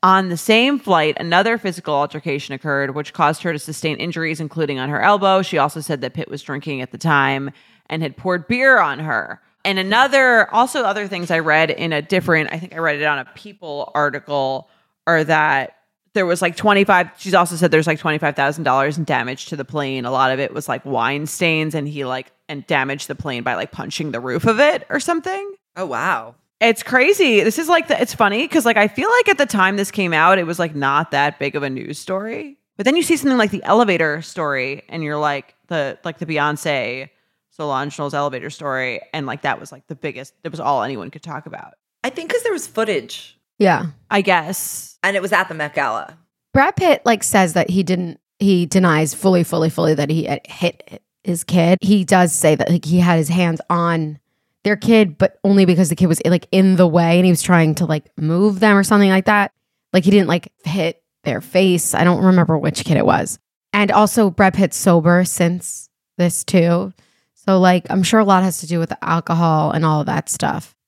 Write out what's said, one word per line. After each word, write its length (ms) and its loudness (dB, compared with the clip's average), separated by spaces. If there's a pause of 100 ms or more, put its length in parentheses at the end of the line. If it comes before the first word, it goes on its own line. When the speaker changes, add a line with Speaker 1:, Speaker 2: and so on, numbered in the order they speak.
Speaker 1:
on 280 2
the 80 -4
same 420 2
flight, 400 0
another 400 0
physical 340 -8
altercation 600 -4
occurred, 400 -4
which 180 -10
caused 300 0
her 100 -4
to 60 -6
sustain 380 -6
injuries, 420 -6
including 400 -4
on 100 -6
her 120 -4
elbow. 420 4
She 160 -4
also 220 -2
said 220 -6
that 120 -8
Pitt 140 -8
was 120 -12
drinking 420 -10
at 100 -12
the 60 -16
time 520 0 (400)
and 100 -6
had 160 -6
poured 300 -4
beer 320 2
on 220 0
her. 420 -6 (220)
And 120 -2
another, 760 2
also 300 0
other 240 -4
things 240 -6
I 80 2
read 320 2
in 200 -4
a 80 -2
different, 520 0
I 80 -10
think 160 -16
I 20 -12
read 220 -4
it 60 -2
on 120 0
a 60 -10 (100)
People 580 -12
article, 760 -4 (400)
are 160 2
that 500 0 (400)
there 120 0
was, 140 0
like, 140 -2
twenty-five, 640 2
she's 160 -4
also 220 2
said 160 2
there's, 160 2
like, 100 -2
twenty-five 380 -2
thousand 260 -2
dollars 360 0
in 40 -4
damage 440 -4
to 100 -12
the 80 -10
plane. 400 -6
A 80 -6
lot 180 2
of 80 -2
it 160 -6
was, 140 -10
like, 160 -6
wine 420 -4
stains, 480 -2
and 140 -6
he, 160 -8
like, 260 -8 (180)
and 200 -12
damaged 400 -2
the 80 -8
plane 260 -8
by, 140 -4
like, 160 -8
punching 400 -10
the 80 -6
roof 260 -4
of 140 0
it 300 2
or 100 -4
something. 540 -6 (200)
Speaker 2:
Oh, 120 -10
wow. 500 -6 (240)
Speaker 1:
It's 220 2
crazy. 640 2
This 120 0
is, 120 -4
like, 180 2
the, 140 -2
it's 140 -2
funny 340 0
'cause, 160 0
like, 120 2
I 120 4
feel 200 -4
like 200 4
at 100 2
the 80 2
time 300 0
this 160 -4
came 200 -2
out, 260 4
it 80 -2
was, 120 -6
like, 160 -4
not 380 0
that 260 0
big 160 -6
of 80 -4
a 80 -4
news 300 -10
story. 580 -10 (180)
But 80 -8
then 120 2
you 80 2
see 120 0
something 220 0
like 140 2
the 100 -6
elevator 600 2
story, 680 -6
and 160 -8
you're 140 -6
like, 360 -4 (140)
the, 360 -6
like, 140 -10
the 80 -10
Beyonce 840 -4 (400)
Solange 460 -6
Knowles 160 -8
elevator 380 -6
story, 500 -6 (120)
and, 120 -8
like, 180 -10
that 180 -4
was, 100 -18
like, 160 -20
the 80 -14
biggest, 480 -14
that 80 -12
was 80 -14
all 240 -2
anyone 300 -8
could 100 -20
talk 240 -14
about. 280 -18 (280)
Speaker 2:
I 80 -6
think 180 -14
'cause 140 -2
there 100 -4
was 140 -8
footage. 720 -6 (220)
Speaker 3:
Yeah. 260 2 (240)
Speaker 1:
I 100 2
guess. 840 -4
Speaker 2:
And 100 0
it 80 0
was 100 -4
at 140 0
the 80 -14
Met 220 -6
Gala. 420 -4 (340)
Speaker 3:
Brad 220 2
Pitt, 300 2
like, 180 0
says 300 2
that 180 0
he 140 2
didn't, 340 -4 (220)
he 260 4
denies 480 2
fully, 300 2
fully, 260 0
fully 240 0
that 160 -2
he 140 -2
had 200 -6
hit 580 -8 (200)
his 220 -4
kid. 380 2
He 220 4
does 280 4
say 240 2
that, 120 0
like, 160 2
he 140 2
had 200 4
his 100 0
hands 320 0 (100)
on 480 -2 (460)
their 120 0
kid, 400 4
but 280 0
only 200 6
because 240 4
the 80 -2
kid 100 2
was, 200 2
like, 240 2
in 260 4
the 100 6
way 300 4
and 80 4
he 60 6
was 120 2
trying 340 4
to, 100 -2
like, 320 -4
move 420 2
them 160 6
or 60 4
something 260 4
like 160 2
that. 280 2 (400)
Like, 120 2
he 60 4
didn't, 160 6
like, 260 -2 (120)
hit 380 -4 (200)
their 180 -4
face. 540 0
I 100 2
don't 180 2
remember 360 4
which 260 -4
kid 120 2
it 100 2
was. 320 0 (340)
And 180 2
also 400 4
Brad 240 2
Pitt's 220 0
sober 480 4
since 640 -4 (300)
this 260 0
too. 480 2 (420)
So, 240 2
like, 300 4
I'm 140 0
sure 180 4
a 40 4
lot 180 4
has 180 -2
to 60 -14
do 140 -2
with 100 -2
the 120 -8
alcohol 680 0
and 160 0
all 140 2
of 60 -2
that 220 -4
stuff. 460 -6 (140)